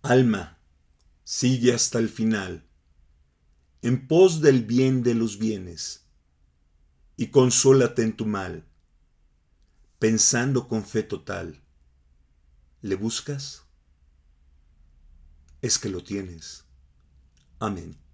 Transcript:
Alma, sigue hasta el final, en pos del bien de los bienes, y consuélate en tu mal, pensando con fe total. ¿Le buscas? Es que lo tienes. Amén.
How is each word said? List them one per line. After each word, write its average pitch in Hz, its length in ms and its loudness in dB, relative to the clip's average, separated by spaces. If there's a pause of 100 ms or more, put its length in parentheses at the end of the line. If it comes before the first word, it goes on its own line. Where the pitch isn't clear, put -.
Alma, 117 580 2 (640)
sigue 123 500 0
hasta - 240 -2
el 113 100 0
final, 101 560 -4 (1160)
en 127 240 -2
pos 165 340 4
del 135 220 6
bien 127 400 0
de 117 140 2
los 110 220 -2
bienes, 95 680 -8 (1080)
y 107 100 -4
consuélate 127 800 4
en 110 120 -2
tu 113 80 -6
mal, 95 400 -6 (1300)
pensando 120 680 0
con 110 160 -4
fe 107 180 -2
total. 92 580 -10 (1200)
¿Le 98 140 -4
buscas? 113 680 -8 (2000)
Es - 200 -4
que 110 80 -8
lo 92 160 -8
tienes. 92 600 -12 (960)
Amén. 87 400 -8 (160)